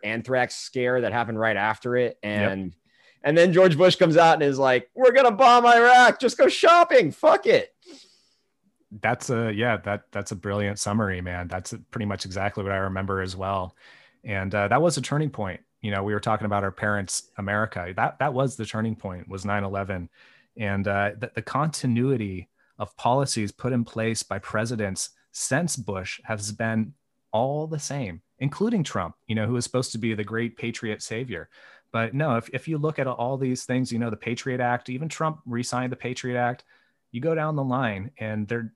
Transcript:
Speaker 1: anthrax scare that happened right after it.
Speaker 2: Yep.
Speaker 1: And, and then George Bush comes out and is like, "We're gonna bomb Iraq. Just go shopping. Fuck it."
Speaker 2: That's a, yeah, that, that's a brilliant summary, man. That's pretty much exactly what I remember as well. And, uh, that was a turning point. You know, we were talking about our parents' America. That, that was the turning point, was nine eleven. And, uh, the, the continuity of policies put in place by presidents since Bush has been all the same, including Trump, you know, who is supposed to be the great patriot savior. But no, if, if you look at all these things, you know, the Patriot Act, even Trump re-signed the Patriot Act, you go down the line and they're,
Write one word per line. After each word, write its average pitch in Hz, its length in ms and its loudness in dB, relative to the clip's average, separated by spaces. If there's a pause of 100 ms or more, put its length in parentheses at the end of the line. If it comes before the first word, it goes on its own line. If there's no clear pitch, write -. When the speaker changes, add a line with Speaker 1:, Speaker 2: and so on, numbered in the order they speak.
Speaker 1:
anthrax 117 500 -2
scare 127 460 -2
that 110 100 -2
happened 113 300 -2
right 110 160 2
after 110 400 -2
it. 120 260 -2
Speaker 2:
Yep. 104 280 0
Speaker 1:
And, 95 240 -8 (480)
and 151 140 2
then 180 140 8
George 170 260 6
Bush 175 200 6
comes 165 180 4
out 165 200 8
and 156 80 2
is 139 160 2
like, 127 360 2
"We're 247 160 6
gonna 247 200 6
bomb 240 340 6
Iraq. 240 560 8
Just - 160 0
go 285 100 6
shopping. 339 640 6
Fuck 381 360 4
it." 143 280 2 (1300)
Speaker 2:
That's 117 280 0
a, 117 240 0
yeah, 110 240 2
that, 101 340 -6
that's 101 200 -8
a 107 40 -6
brilliant 101 440 -2
summary, 101 420 -2
man. 87 260 -8
That's 90 280 -10 (160)
pretty 110 160 -6
much 98 180 -6
exactly 98 380 -4
what 98 80 -2
I 98 60 0
remember 95 440 -2
as 92 140 -6
well. 95 400 -6 (480)
And, 98 300 -4
uh, 104 140 2
that 123 140 4
was 165 160 2
a 139 40 -4
turning 147 280 -2
point. 95 320 -8 (200)
You 107 100 -6
know, 98 120 -2
we 104 100 -2
were 104 60 -2
talking 107 260 -2
about 101 180 0
our 98 80 -2
parents' 101 680 -4
America. 98 580 -4
That, 131 220 -2
that 139 160 -2
was 127 220 -2
the 110 100 -8
turning 110 300 -4
point, 90 340 -12
was 95 160 -10
nine 101 180 -2
eleven. 98 460 -6 (480)
And, 98 300 -2
uh, 101 300 0
the, 104 180 -10
the 113 80 -4
continuity 120 1080 -2 (300)
of - 180 -10
policies 117 540 -2
put 127 220 -4
in 120 120 0
place 113 380 -4
by 98 160 -8
presidents 107 720 -4 (200)
since 156 440 -2
Bush 98 480 -8
has 107 280 -8
been 113 420 -2 (380)
all 139 360 -2
the 160 120 -8
same, 117 440 -8 (160)
including 190 440 -2
Trump, 90 300 -4 (140)
you 110 80 -2
know, 110 100 0
who 117 100 -2
is 120 100 -2
supposed - 260 -4
to 117 80 -8
be 113 160 -2
the 104 80 -4
great 113 340 -6
patriot 117 460 -8
savior. 113 440 -8 (440)
But 113 240 -4
no, 143 220 0
if, 113 160 -6
if - 140 -8
you 160 120 -4
look 151 180 -2
at 139 80 -2
all 127 320 -4
these 127 280 -4
things, 127 260 -2
you 117 80 -4
know, 117 100 -4
the 104 80 -6
Patriot 127 440 -6
Act, 123 280 -2
even 135 200 -8
Trump 156 360 -4
re-signed 123 460 -4
the 127 40 -8
Patriot 123 440 -6
Act, 123 240 -2 (480)
you 120 100 -8
go 165 120 -2
down 156 220 -2
the 139 80 -2
line 123 560 -2
and 107 280 -6
they're, 117 280 -6